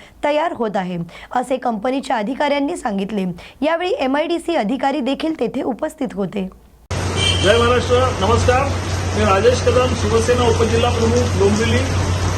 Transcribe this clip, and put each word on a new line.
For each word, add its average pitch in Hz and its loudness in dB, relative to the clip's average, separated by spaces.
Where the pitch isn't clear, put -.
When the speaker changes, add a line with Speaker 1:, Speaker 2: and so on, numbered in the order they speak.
Speaker 1:
तयार 302 0
होत 226 -4
आहे, 180 -4
असे 247 -2
कंपनीच्या 254 -2
अधिकाऱ्यांनी 277 -2
सांगितले. 202 -4
यावेळी 330 0
एमआयडीसी 302 0
अधिकारी 277 0
देखील 277 -2
तेथे 240 -2
उपस्थित 277 -4
होते. 190 -4
Speaker 2:
जय 202 4
महाराष्ट्र, 240 2
नमस्कार. 240 2
मी 214 2
राजेश 214 4
कदम, 247 4
शिवसेना 240 2
उपजिल्हा 233 2
प्रमुख 233 2
डोंबिवली. 220 4